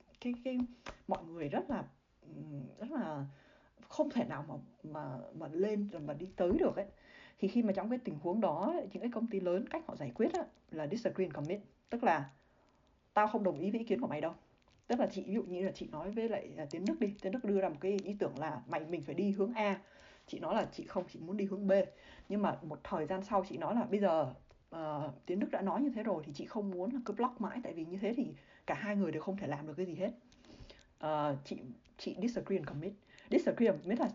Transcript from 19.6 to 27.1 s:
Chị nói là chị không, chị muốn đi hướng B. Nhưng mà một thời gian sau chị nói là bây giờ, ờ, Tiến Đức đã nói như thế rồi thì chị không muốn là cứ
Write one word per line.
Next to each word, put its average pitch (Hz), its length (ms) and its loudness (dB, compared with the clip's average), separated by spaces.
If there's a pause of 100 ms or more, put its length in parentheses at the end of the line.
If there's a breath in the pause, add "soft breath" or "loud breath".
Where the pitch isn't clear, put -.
Chị - 120 -8
nói 165 160 0
là 202 160 2
chị - 140 -10
không, 180 180 -2 (100)
chị - 60 -12
muốn 175 180 -4
đi 202 80 2
hướng 196 220 -2
B. 190 40 6 (580 loud breath)
Nhưng 208 120 0
mà 175 200 4
một 151 220 -6
thời 160 220 0
gian 190 180 -2
sau 196 260 4
chị - 80 -6
nói 165 180 0
là 233 80 4
bây 208 160 2
giờ, 160 340 4 (360)
ờ, 151 420 -4 (140)
Tiến 180 140 0
Đức 269 120 0
đã - 100 0
nói 196 200 2
như 294 80 2
thế 220 140 -2
rồi 180 220 0
thì 156 100 -10
chị - 100 -6
không 202 260 -2
muốn 185 220 -2
là 277 120 -2
cứ 202 80 -2